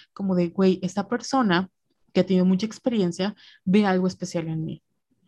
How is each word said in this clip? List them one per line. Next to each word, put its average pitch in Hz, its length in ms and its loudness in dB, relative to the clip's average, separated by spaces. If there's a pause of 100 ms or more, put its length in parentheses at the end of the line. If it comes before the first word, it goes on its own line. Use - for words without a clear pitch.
(140)
como 190 220 -4
de, 175 140 2
"Güey, 190 340 2
esta 196 260 -6
persona 220 600 0 (440)
que 185 80 2
ha 180 40 2
tenido 185 200 2
mucha 190 220 2
experiencia 202 680 -2 (300)
ve 208 200 4
algo 185 220 2
especial 180 420 -6
en 160 160 -4
mí. - 180 -12 (440)